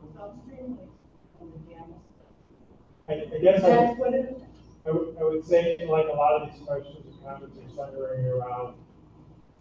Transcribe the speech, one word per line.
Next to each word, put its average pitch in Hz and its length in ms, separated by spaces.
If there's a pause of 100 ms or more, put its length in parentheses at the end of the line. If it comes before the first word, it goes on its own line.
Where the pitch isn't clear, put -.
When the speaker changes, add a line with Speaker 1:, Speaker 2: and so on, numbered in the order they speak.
Speaker 1:
look 156 180
upstream, 254 600
like, 185 100 (540)
and 330 100
the 311 60 (120)
dam - 200
is. - 60 (1120)
Speaker 2:
I, 156 40 (220)
I - 60
guess 190 240
I 180 40
Speaker 1:
That's 240 300
Speaker 2:
would, 254 140
Speaker 1:
what - 20
it - 220
is. - 60 (440)
Speaker 2:
I 156 40
would, 165 280
I 160 60
would 156 200
say, 170 320 (120)
like, 156 180
a 151 60
lot 147 280
of 147 120
these - 120
questions 143 400
and - 200
comments 139 340
are 123 160
centering 135 520
around 123 480 (880)